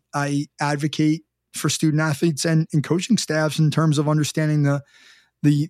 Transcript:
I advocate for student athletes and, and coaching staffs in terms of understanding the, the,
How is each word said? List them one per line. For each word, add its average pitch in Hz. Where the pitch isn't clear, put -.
I 143
advocate 151
for -
student 151
athletes 156
and, 160
and 151
coaching 180
staffs 156
in 156
terms 151
of 147
understanding 151
the, 143
the, 147